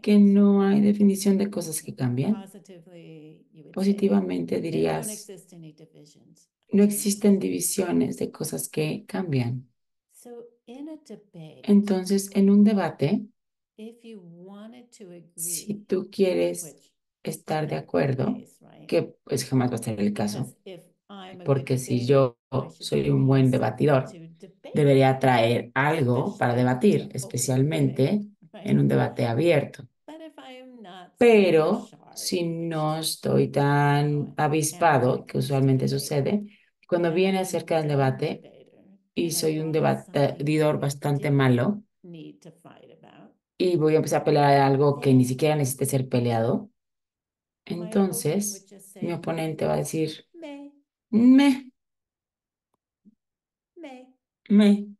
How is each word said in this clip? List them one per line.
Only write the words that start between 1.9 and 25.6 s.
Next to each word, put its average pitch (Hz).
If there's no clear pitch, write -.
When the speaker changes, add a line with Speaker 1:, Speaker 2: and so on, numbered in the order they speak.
Speaker 1:
cambian. 131
Speaker 2:
Positively, 170
you 160
would -
say, -
Speaker 1:
Positivamente 196
Speaker 2:
"There 165
don't -
Speaker 1:
dirías, 160
Speaker 2:
exist -
any 160
divisions -
of -
Speaker 1:
"No 202
Speaker 2:
changing 208
Speaker 1:
existen 202
Speaker 2:
things." -
Speaker 1:
divisiones 180
de -
cosas 156
que 156
cambian". 131
Speaker 2:
So 240
in 269
a 311
debate, 160
Speaker 1:
Entonces, 196
en 196
un 208
debate, 196
Speaker 2:
if 233
you 226
wanted 202
to 214
Speaker 1:
si -
Speaker 2:
agree, -
Speaker 1:
tú 185
quieres 175
Speaker 2:
which -
Speaker 1:
estar 156
de 147
Speaker 2:
isn't 143
the 143
Speaker 1:
acuerdo, 139
Speaker 2:
case, -
right? -
Speaker 1:
que, -
pues, -
jamás 127
va 117
a -
ser 107
el 104
caso, 107
Speaker 2:
Because -
if 180
I'm 185
a -
good -
Speaker 1:
porque 135
si 123
Speaker 2:
debater, -
Speaker 1:
yo 135
Speaker 2:
I -
should -
Speaker 1:
soy 143
un 139
Speaker 2:
bring 135
Speaker 1:
buen 135
Speaker 2:
in 127
Speaker 1:
debatidor, 127
Speaker 2:
something -
to -
debate, -
Speaker 1:
debería 135
traer 117